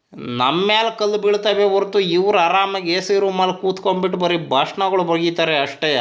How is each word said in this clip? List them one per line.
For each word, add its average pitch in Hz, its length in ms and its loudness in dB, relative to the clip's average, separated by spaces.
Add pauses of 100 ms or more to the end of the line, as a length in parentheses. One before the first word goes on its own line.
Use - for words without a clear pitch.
(140)
ನಮ್ಮ 139 520 -2
ಮೇಲೆ 220 320 0
ಕಲ್ಲು 208 200 0
ಬೀಳ್ತವೆ 202 460 0
ಹೊರತು 196 360 2
ಇವ್ರು 185 380 2
ಆರಾಮಾಗಿ 185 540 0
ಎ 185 80 0
ಸಿ 196 180 0
ರೂಮಲ್ಲಿ 185 420 0
ಕೂತ್ಕೊಂಡ್ಬಿಟ್ಟು 185 580 -2
ಬರೀ 175 180 0
ಭಾಷಣಗಳು 165 680 0
ಬಗೀತಾರೆ 165 540 0
ಅಷ್ಟೇ. 143 420 -2